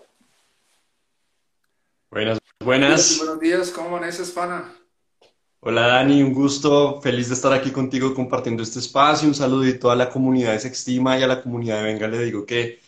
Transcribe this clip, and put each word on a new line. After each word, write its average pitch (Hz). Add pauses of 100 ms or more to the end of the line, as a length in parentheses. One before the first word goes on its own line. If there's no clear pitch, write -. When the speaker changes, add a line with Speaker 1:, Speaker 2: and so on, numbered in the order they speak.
(2000)
Speaker 1:
Buenas, 110 (220)
buenas. 139
Speaker 2:
Buenos 156
días, 175
¿cómo 170
amaneces, 175
pana? 175 (880)
Speaker 1:
Hola, 117
Dani, 135
un 131
gusto, 143
feliz 123
de 127
estar 131
aquí 135
contigo 131
compartiendo 123
este 113
espacio. 147
Un 143
saludito 131
a 120
la 123
comunidad 131
de 107
Sextima 127
y 131
a 131
la 127
comunidad 120
de 107
Venga, 107
le 113
digo 104
que 120